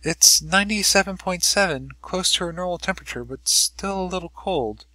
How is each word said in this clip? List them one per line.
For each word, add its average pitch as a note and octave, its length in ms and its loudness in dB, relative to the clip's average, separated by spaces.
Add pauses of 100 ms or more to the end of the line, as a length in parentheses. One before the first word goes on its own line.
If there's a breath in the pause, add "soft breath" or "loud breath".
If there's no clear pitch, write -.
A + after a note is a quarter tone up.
It's - 400 4
ninety-seven G3 760 2
point F3+ 240 -4
seven, D3 480 2 (120)
close F#3 300 -2
to - 120 0
her E3+ 80 -6
normal F3+ 260 -4
temperature, - 460 -6
but B2+ 240 -10
still - 540 0
a F#3 40 -2
little F3 220 -6
cold. B2+ 680 -4